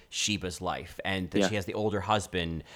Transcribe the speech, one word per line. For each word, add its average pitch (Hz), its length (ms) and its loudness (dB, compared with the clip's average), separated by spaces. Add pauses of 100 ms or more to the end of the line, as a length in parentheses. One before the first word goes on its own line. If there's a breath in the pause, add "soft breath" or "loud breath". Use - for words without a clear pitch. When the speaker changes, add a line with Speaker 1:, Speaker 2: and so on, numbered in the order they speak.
(100)
Speaker 1:
Sheba's 92 500 -2
life 87 420 -4
and 95 280 0
that - 80 2
Speaker 2:
Yeah. 98 100 6
Speaker 1:
she 107 60 0
has 101 100 0
the 110 80 -6
older 104 300 2
husband. 90 600 0 (140)